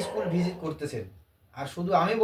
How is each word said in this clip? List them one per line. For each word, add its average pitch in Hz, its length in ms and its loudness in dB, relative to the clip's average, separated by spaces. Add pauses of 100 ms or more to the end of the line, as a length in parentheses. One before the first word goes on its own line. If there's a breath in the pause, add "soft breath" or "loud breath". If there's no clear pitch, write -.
স্কুল 208 280 -2
ভিজিট 175 320 2
করতেছেন। 147 400 -6 (520)
আর 139 180 -6
শুধু 175 160 -2 (120)
আমি 208 220 4